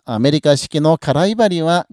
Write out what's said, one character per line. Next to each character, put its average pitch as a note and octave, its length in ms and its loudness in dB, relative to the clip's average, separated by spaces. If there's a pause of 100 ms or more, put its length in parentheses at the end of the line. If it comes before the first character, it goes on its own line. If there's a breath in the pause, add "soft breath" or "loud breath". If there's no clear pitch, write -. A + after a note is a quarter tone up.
ア A2+ 140 -4
メ C#3 120 2
リ D3+ 100 0
カ C#3+ 160 2
式 - 240 -4
の D#3 160 2
空 C#3+ 300 -2
威 G#3+ 80 -2
張 A3 120 2
り E3+ 140 -2
は E3+ 320 -2